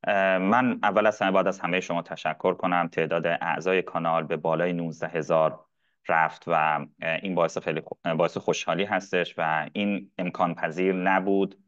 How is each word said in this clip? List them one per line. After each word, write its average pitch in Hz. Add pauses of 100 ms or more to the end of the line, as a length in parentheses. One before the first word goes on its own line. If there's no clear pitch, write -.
اه، 95
من 110
اول 104
از 107
همه 98
باید 95
از 92
همه 90
شما 85
تشکر 82
کنم. 87
تعداد 82
اعضای 85
کانال 82
به 80
بالای 82
نوزده 85
هزار 80 (440)
رفت 80
و، 85
اه، 78
این 95
باعث 82
خیلی 78
خو-، -
باعث 82
خوشحالی 87
هستش 95
و 80
این 101
امکان 87
پذیر 87
نبود 95